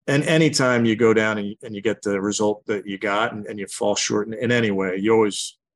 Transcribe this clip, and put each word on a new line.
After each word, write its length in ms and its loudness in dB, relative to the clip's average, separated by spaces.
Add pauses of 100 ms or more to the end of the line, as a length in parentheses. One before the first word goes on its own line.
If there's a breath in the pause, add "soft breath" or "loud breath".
and 160 2
anytime 600 2
you 100 4
go 180 4
down 260 2
and, 220 -8
and 140 -12
you 60 -10
get 220 -2
the 180 -2
result 460 0
that 200 -4
you 100 -8
got 360 -2
and, 140 -12
and 120 -10
you 80 -8
fall 280 -2
short 320 -2
in, 60 -8
in 180 -2
any 200 2
way, 260 -2
you 140 0
always 460 0 (180)